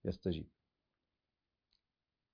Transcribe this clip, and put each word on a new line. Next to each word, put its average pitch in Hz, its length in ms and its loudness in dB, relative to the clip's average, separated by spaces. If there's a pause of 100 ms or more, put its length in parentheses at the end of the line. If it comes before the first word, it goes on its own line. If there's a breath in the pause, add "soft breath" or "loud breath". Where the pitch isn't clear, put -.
يستجيب. 92 440 0 (1900)